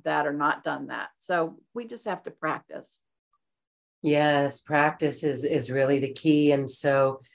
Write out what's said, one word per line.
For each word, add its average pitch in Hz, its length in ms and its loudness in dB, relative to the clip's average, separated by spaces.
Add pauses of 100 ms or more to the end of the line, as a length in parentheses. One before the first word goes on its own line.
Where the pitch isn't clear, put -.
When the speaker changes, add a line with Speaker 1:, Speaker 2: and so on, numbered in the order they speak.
Speaker 1:
that 151 240 0
or 143 40 -2
not 147 300 0
done 143 240 -6
that." 117 220 -10 (100)
So - 400 -4 (160)
we 233 120 -10
just 233 180 -16
have 190 180 -8
to 165 80 -16
practice. - 680 -10 (1000)
Speaker 2:
Yes, 147 580 2
practice 151 640 0
is, 135 200 -2
is 135 260 -2
really 135 280 2
the 135 140 -4
key. 151 400 4
And 139 180 0
so, 135 500 2 (140)